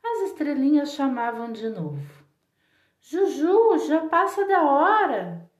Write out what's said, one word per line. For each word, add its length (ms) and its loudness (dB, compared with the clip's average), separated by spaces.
As 280 -4
estrelinhas 640 0
chamavam 600 -4
de 160 -8
novo: 560 -10
"Juju, 840 2
já 220 0
passa 400 0
da 140 4
hora". 960 0